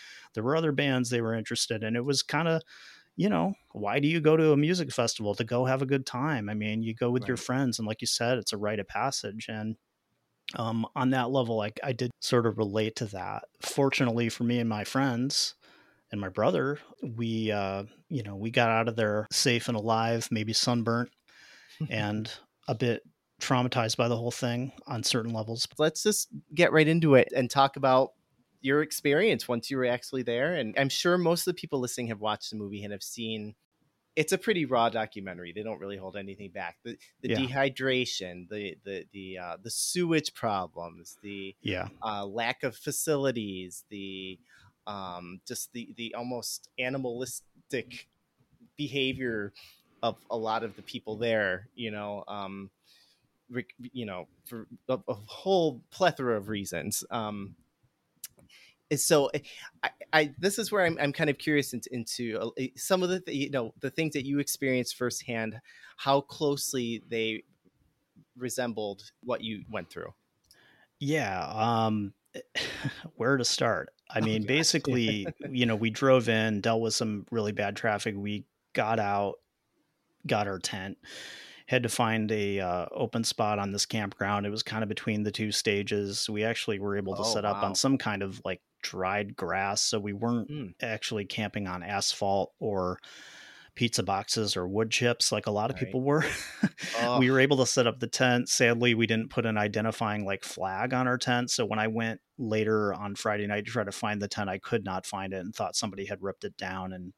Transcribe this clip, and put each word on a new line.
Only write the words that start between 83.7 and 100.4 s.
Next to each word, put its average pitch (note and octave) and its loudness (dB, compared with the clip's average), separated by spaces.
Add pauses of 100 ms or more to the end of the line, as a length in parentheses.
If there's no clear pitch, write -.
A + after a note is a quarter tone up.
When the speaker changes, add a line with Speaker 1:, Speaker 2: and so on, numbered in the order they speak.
Speaker 1:
this G2+ 0
campground. G2+ -2
It G#2 -2
was G#2+ -2
kinda A2 -2
between G#2+ -2
the G2+ 0
two G#2+ -2
stages. G2+ 0
We G#2+ -2
actually A2 -2
were G2+ -2
able F#2+ -4
to G#2 -2
Speaker 2:
Oh, - 0
Speaker 1:
set A2 0
up G2+ 0
on G2+ 0
Speaker 2:
wow. - -
Speaker 1:
some C3+ 4
kind G2+ -2
of, F#2+ -8
like, F#2 -4 (220)
dried G2 -2
grass. G2 0
So - 0
we G2+ -4
weren't A#2 0
Speaker 2:
Mm. C3+ -8
Speaker 1:
actually G#2+ -4
camping G#2 -4
on F2+ -6
asphalt G2 0
or G2 0 (760)
pizza - 0
boxes G2+ 0
or F2+ -2
wood A2 0
chips - 2
like G#2+ -2
a G#2+ 0
lot G#2 0
of C3 -4
Speaker 2:
Right. - -
Speaker 1:
people B2+ -2
were. D3 4
<laughs> - -2 (600)
Speaker 2:
Ugh. A#2+ 4
Speaker 1:
We B2 6
were C3+ 8
able C#3 8
to C3 6
set B2 4
up A2+ 0
the A#2 -4
tent. B2 4
Sadly, A#2+ 6
we A2+ 4
didn't A2+ 0
put A#2 0
an A2 2
identifying, G#2+ 0
like, G2 -2